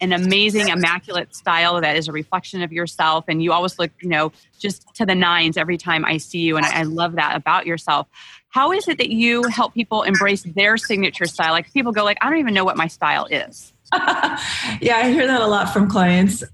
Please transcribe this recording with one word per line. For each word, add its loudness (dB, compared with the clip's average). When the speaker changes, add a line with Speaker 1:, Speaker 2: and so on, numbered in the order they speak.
Speaker 1:
an 0
amazing, 2
immaculate -2
style 2
that 0
is -4
a -8
reflection -6
of -6
yourself. -2
And 0
you 2
always 0
look, -2
you -6
know, 0
just -6
to -2
the 2
nines 2
every -2
time -2
I 0
see -8
you. 0
And 0
I, 0
I 0
love -2
that -2
about 0
yourself. -4
How 2
is -4
it -2
that 0
you 2
help -2
people -2
embrace 2
their 2
signature -2
style? 0
Like, -2
people 0
go 0
like, 0
"I 0
don't 0
even 0
know 2
what 0
my -2
style -2
is." -8
Speaker 2:
<laughs> -
Yeah, 4
I 2
hear 4
that 2
a 2
lot 0
from 4
clients. 4